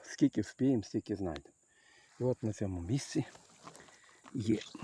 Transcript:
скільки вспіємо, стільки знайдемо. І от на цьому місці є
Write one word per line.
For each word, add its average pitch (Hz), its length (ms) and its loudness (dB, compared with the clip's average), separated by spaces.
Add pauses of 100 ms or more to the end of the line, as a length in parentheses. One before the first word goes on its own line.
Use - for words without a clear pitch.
скільки - 380 2
вспіємо, 127 420 2
стільки 107 340 -4
знайдемо. 90 380 -6 (680)
І 120 40 0
от 127 180 0
на 110 100 0
цьому 95 280 -4
місці 131 440 -2 (1120)
є 107 260 2 (240)